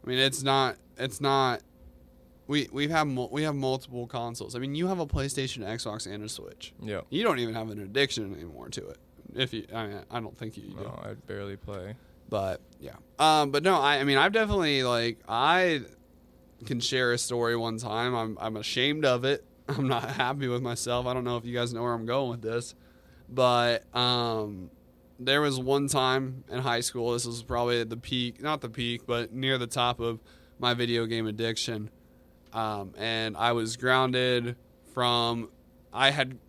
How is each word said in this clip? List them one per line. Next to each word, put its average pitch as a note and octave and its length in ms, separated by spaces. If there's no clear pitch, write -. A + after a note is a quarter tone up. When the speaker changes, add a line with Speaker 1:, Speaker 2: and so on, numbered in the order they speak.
Speaker 1:
I - 40
mean, B2+ 100
it's C3+ 260
not, C3+ 340
it's B2+ 240
not, C3+ 400
we, C#3+ 240
we've C#3+ 200
had D#3 140
mul-, B2+ 260
we D3 120
have D3+ 120
multiple C3 520
consoles. A#2 480
I A#2+ 40
mean, C#3 160
you F3 120
have F#3 120
a D#3 60
PlayStation, C3+ 580
Xbox, G#2+ 480
and G#2 120
a G#2+ 60
Switch. - 520
Speaker 2:
Yeah. G#2 280
Speaker 1:
You E3+ 140
don't D#3+ 160
even A2+ 140
have A2 160
an G#2 100
addiction G#2 540
anymore D#2 360
to - 200
it. - 80
If B2+ 180
you, G#2+ 200
I A2 140
mean, G2+ 120
I A#2+ 80
don't A2 180
think A2+ 200
you G2+ 60
do. - 120
Speaker 2:
No, - 280
I G#2 100
barely G2+ 420
play. G2+ 400
Speaker 1:
But, G2 320
yeah. C2 160
Um, D3+ 320
but C#3+ 120
no, F#3 160
I, C#3+ 180
I C3+ 60
mean, C#3+ 140
I've F3+ 160
definitely, F#3+ 500
like, A#2 440
I D#3 540
can B2 140
share B2+ 340
a A#2+ 40
story A#2+ 380
one A2+ 220
time. A#2 380
I'm, A2+ 240
I'm A2 180
ashamed C#3+ 480
of B2 180
it. C#3 220
<laughs> - 120
I'm - 180
not A#2 240
happy C3+ 360
with B2 140
myself. A#2+ 440
I B2 80
don't B2+ 100
know A#2+ 140
if A#2 80
you A#2+ 100
guys A#2+ 180
know A#2 100
where A#2+ 100
I'm A2+ 120
going B2+ 260
with A#2+ 100
this. A#2 340
But, A#2+ 540
um, A2+ 720
there C3+ 220
was C#3 180
one C#3 280
time C3 640
in B2 100
high A#2+ 220
school, A#2+ 320
this B2 120
was A#2 180
probably A#2+ 380
at A2+ 80
the A#2 80
peak, A#2+ 440
not D3 200
the B2 80
peak, A#2+ 360
but A#2 260
near C3 260
the B2 100
top A#2+ 320
of A#2 200
my B2 140
video A#2+ 320
game A2+ 220
addiction. A2 600
Um, G#2+ 460
and A2 400
I A#2 160
was A2+ 240
grounded B2+ 800
from, A#2 560
I C3+ 180
had C3 260